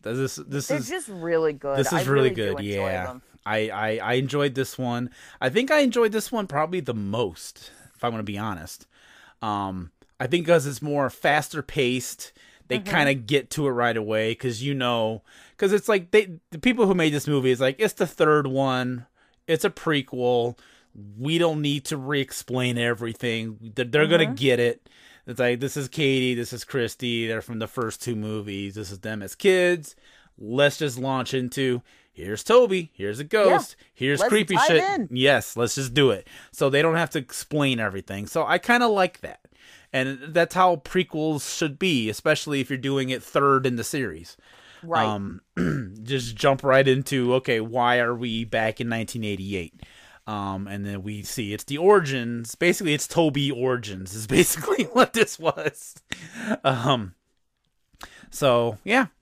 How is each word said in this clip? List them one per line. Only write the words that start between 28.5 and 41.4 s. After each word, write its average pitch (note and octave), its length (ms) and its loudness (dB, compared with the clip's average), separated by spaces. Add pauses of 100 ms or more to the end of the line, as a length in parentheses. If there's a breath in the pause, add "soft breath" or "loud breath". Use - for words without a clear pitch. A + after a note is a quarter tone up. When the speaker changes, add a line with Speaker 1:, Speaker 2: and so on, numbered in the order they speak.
Speaker 1:
This G2+ 160 -10
is G2 100 -14
them G#2+ 220 -8
as G2 120 -12
kids. F3+ 640 2 (420 soft breath)
Let's C3 400 2
just C3+ 200 -4
launch C3 360 -4
into, B2+ 480 -2 (300 soft breath)
here's G2+ 300 -8
Toby, F#3+ 520 4
here's G#2 260 -6
a D3+ 40 -8
ghost, G#3+ 540 4
Speaker 2:
Yeah. - 60 -20 (100)
Speaker 1:
here's C#3 260 0
Speaker 2:
Let's B3 100 0
Speaker 1:
creepy G3 260 2
Speaker 2:
dive C4+ 100 4
Speaker 1:
shit. A3+ 160 6
Speaker 2:
in. F#4 300 -2
Speaker 1:
Yes, C3 440 2
let's A#2 200 0
just C3 180 -6
do C3+ 160 6
it." G2 160 -2 (260 loud breath)
So C#3+ 160 0
they C#3 140 2
don't E3 140 2
have E3 140 0
to E3 80 -4
explain C3+ 600 -2
everything. G2 460 -6
So D#3 180 -2
I D3+ 140 2
kinda A#3+ 300 2
like F#3+ 320 0
that. - 200 -14 (520 loud breath)
And C3 280 -2 (140)
that's E3+ 200 2
how F3+ 220 6
prequels D#3 800 -2